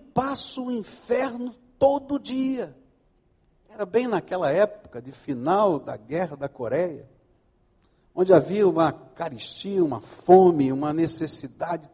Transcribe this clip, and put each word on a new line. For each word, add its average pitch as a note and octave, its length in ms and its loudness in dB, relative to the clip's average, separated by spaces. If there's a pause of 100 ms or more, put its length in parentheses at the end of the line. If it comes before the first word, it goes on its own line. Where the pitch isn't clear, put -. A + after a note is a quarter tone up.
(140)
passo C4 520 -4
o B3+ 60 -6
inferno A#3+ 840 -6 (240)
todo C#4 400 2
dia." B3+ 580 -6 (960)
Era G#3+ 140 -6
bem A3+ 220 0
naquela F3+ 440 -2
época F3+ 500 -2
de C3 100 -18
final D3+ 680 0
da B2+ 160 -12
Guerra D3 400 -6
da C#3 140 -8
Coreia, C#3+ 580 -4 (1040)
onde F#3 200 4
havia F#3 340 4
uma D#3+ 240 2
carestia, - 920 -8
uma C3 200 -2
fome, E3+ 720 4
uma D3 180 -4
necessidade D#3+ 1040 -6